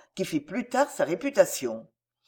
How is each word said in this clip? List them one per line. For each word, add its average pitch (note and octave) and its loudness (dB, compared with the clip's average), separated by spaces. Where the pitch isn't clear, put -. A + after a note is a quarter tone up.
qui F#3 -2
fit D3+ -2
plus A#3 -6
tard C#4 2
sa - -2
réputation. F3 0